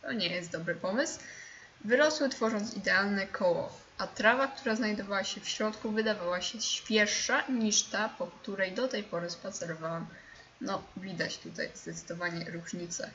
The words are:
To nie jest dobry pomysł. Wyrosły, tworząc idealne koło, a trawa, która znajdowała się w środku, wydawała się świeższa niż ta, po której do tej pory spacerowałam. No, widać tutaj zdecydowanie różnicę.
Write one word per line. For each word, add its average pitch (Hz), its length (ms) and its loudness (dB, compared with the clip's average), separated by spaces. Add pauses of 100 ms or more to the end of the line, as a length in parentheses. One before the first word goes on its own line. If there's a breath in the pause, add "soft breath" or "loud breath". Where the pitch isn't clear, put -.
To 262 100 -4
nie 185 160 0
jest 175 220 -4
dobry 165 240 -2
pomysł. 240 440 0 (680 loud breath)
Wyrosły, 285 440 6
tworząc 220 480 0
idealne 196 500 4
koło, - 520 2 (200)
a 190 80 -2
trawa, 254 420 6
która 220 280 -2
znajdowała 202 480 0
się - 160 -4
w - 80 -8
środku, 214 420 -2
wydawała 196 520 2
się 214 180 -6
świeższa - 880 2
niż 220 340 4
ta, 214 260 0
po - 180 -4
której 190 460 -2
do 247 160 0
tej 208 140 -2
pory 170 280 -4
spacerowałam. 165 760 -6 (540 loud breath)
No, 190 220 -2 (140)
widać 180 420 -4
tutaj 160 360 -8
zdecydowanie 170 760 -6
różnicę. 170 640 -8